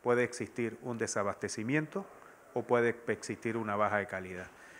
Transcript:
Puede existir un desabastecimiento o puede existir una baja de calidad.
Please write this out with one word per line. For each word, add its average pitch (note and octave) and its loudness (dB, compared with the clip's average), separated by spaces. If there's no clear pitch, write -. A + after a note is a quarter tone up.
Puede B2 4
existir A2+ -4
un A#2+ -6
desabastecimiento A2+ -2
o A#2+ 2
puede A#2 4
existir A2+ -2
una G#2+ -2
baja G#2 4
de F#2+ 0
calidad. F#2 -8